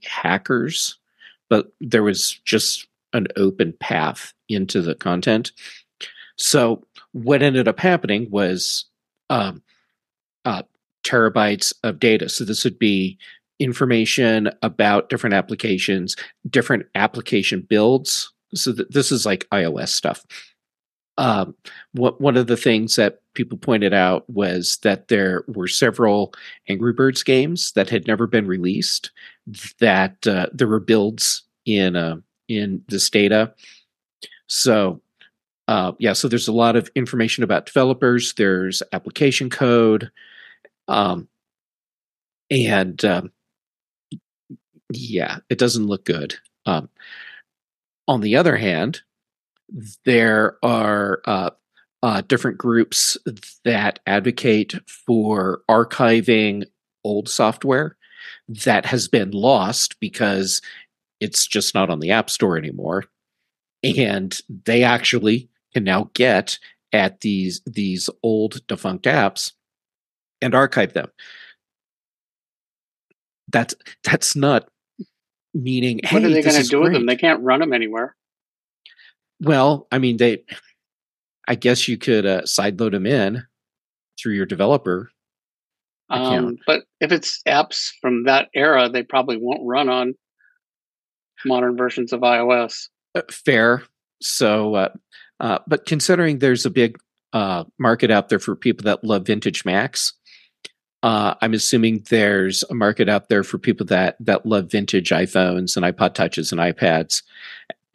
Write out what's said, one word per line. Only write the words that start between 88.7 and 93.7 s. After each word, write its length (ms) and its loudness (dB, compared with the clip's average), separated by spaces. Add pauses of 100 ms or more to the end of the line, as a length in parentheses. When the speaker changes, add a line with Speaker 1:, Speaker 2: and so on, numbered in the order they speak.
Speaker 2:
they 140 -2
probably 340 -2
won't 300 -6
run 240 0
on 240 -2 (1300)
modern 320 0
versions 380 -2
of 80 -4
I 160 4
O 120 0
S. 380 0 (260)
Speaker 1:
Uh, 160 -4
fair. 520 2 (400)